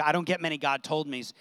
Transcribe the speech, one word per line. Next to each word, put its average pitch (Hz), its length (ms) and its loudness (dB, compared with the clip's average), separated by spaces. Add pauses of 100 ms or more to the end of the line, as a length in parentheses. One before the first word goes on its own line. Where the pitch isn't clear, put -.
"I 151 80 6
don't 170 140 2
get 170 160 0
many 156 160 -2
'God 139 260 0
told 156 240 -2
me's.'" 127 340 -8